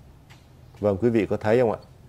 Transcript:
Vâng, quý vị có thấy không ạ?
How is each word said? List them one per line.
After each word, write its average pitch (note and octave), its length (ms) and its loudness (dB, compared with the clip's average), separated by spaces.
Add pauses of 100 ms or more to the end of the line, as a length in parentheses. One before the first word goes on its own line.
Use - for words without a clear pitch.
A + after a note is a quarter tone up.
(800)
Vâng, G2+ 220 0
quý A#2+ 80 2
vị A2 160 2
có G#2 120 -4
thấy A2 220 0
không A2+ 120 0
ạ? - 80 -6 (300)